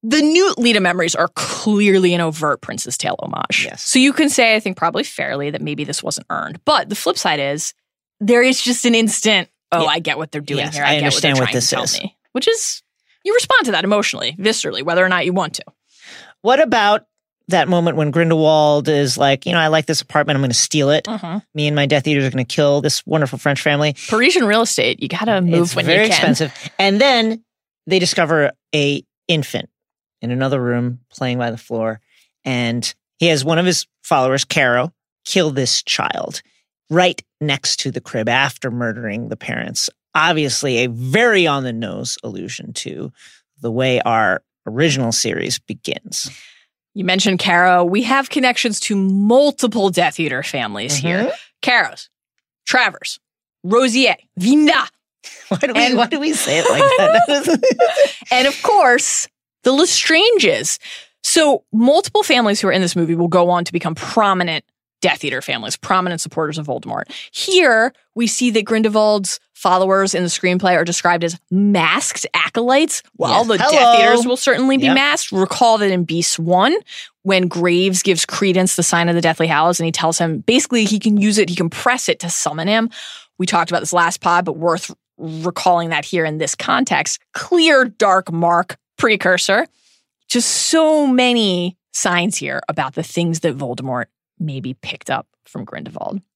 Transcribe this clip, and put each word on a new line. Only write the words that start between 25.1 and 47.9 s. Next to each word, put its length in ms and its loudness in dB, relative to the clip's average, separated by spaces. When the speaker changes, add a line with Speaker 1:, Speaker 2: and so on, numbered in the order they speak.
Speaker 1:
move 240 2
Speaker 2:
It's 120 -4
Speaker 1:
when 100 -2
Speaker 2:
very 180 2
Speaker 1:
you 60 0
can. 60 2
Speaker 2:
expensive. 480 -4
And 220 2
then 440 2
they 120 2
discover 540 0
a 280 0
infant 400 -2
in 80 -6
another 320 -2
room 380 -2
playing 280 -6
by 120 -4
the 80 -10
floor. 420 -6
And 480 -4
he 80 0
has 180 2
one 140 0
of 80 0
his 200 -2
followers, 420 0
Caro, 480 0
kill 260 0
this 320 -2
child 600 -6
right 340 0
next 400 -4
to 100 -6
the 100 -8
crib 280 -6
after 420 -2
murdering 580 -6
the 80 -8
parents. 520 -6
Obviously, 680 0
a 40 -4
very 580 2
on-the-nose 800 -4
allusion 480 -12
to 400 -10
the 100 -4
way 320 0
our 400 2
original 460 0
series 460 -4
begins. 720 -10
Speaker 1:
You 100 -6
mentioned 340 0
Caro. 460 4
We 180 0